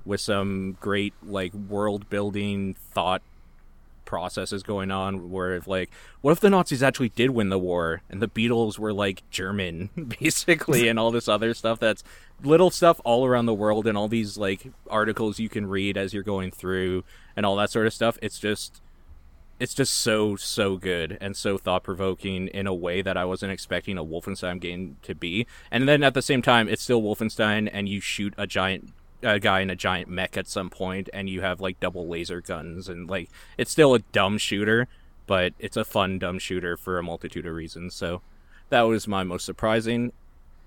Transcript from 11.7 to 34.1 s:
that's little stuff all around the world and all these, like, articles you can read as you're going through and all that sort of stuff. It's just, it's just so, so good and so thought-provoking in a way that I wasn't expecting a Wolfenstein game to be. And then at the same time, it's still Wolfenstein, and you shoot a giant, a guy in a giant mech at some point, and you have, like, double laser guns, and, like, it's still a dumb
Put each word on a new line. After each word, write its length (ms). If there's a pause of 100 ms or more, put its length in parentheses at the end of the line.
that's 240 (400)
little 260
stuff 360
all 200
around 200
the 80
world 340
and 100
all 100
these, 300
like, 300 (220)
articles 500
you 100
can 160
read 320
as 160
you're 100
going 280
through 520 (320)
and 100
all 100
that 160
sort 160
of 60
stuff. 280
It's 180
just, 420 (800)
it's 140
just 200
so, 420
so 400
good 460
and 160
so 200
thought-provoking 920
in 180
a 60
way 280
that 140
I 80
wasn't 300
expecting 440
a 80
Wolfenstein 540
game 440
to 120
be. 320 (240)
And 160
then 160
at 100
the 80
same 200
time, 260
it's 160
still 180
Wolfenstein, 720
and 160
you 140
shoot 360
a 80
giant, 440 (320)
a 180
guy 220
in 80
a 60
giant 340
mech 260
at 140
some 200
point, 440
and 160
you 120
have, 200
like, 180
double 300
laser 320
guns, 480
and, 200
like, 200 (280)
it's 140
still 240
a 40
dumb 380